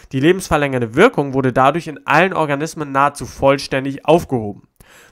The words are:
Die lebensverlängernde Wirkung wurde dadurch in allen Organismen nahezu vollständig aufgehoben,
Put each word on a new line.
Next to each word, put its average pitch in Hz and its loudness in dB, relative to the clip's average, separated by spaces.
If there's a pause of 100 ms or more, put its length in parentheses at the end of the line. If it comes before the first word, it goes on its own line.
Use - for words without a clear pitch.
(120)
Die 135 -2
lebensverlängernde 143 0
Wirkung 147 2
wurde 131 0
dadurch 147 0
in 147 -14
allen 170 2
Organismen 151 -4
nahezu 139 0
vollständig 139 -2
aufgehoben, 113 0 (440)